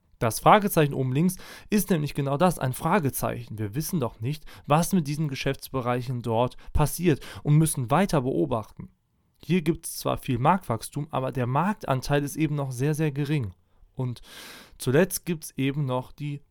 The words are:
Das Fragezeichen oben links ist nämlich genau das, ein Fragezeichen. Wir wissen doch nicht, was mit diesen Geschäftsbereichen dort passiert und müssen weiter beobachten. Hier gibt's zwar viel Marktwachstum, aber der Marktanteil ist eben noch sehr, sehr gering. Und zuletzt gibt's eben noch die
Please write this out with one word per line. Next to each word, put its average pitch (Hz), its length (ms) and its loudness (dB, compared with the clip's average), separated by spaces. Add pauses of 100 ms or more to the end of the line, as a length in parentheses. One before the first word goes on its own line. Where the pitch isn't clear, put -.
(180)
Das 113 200 0
Fragezeichen 170 540 6
oben 127 200 -2
links 180 240 2 (340)
ist 202 200 2
nämlich 151 240 0
genau 139 220 -2
das, 180 220 4
ein 127 160 -2
Fragezeichen. 123 840 -2
Wir 107 160 -4
wissen 156 260 -2
doch 117 200 -4
nicht, 135 240 -6 (220)
was 156 260 2
mit 175 140 2
diesen 151 220 -2
Geschäftsbereichen 127 920 -4
dort 117 360 0 (160)
passiert 156 520 2 (180)
und 147 140 4
müssen 151 340 2
weiter 165 300 2
beobachten. 131 680 -2 (520)
Hier 180 200 2
gibt's - 360 -2
zwar 127 200 -2
viel 123 200 -2
Marktwachstum, 147 720 0
aber 131 220 -4
der 123 140 -2
Marktanteil 143 760 0
ist 139 140 -6
eben 151 180 0
noch 135 160 -4
sehr, 135 240 0
sehr 151 160 0
gering. 135 440 -2 (400)
Und 127 260 -6 (580)
zuletzt 151 460 2
gibt's 160 320 -6
eben 135 300 0
noch 127 260 -4
die 147 380 -10